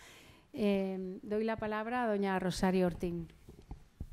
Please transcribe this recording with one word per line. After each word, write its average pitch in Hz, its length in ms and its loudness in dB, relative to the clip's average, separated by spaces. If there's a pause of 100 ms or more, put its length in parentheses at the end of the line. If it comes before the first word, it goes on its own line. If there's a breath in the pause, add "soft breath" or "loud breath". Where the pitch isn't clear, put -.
(520 loud breath)
Eh, 190 680 0
doy 214 220 -2
la 220 120 0
palabra 220 480 -2
a 226 40 2
doña 196 300 2
Rosario 185 480 4
Ortín. 170 460 -4 (800)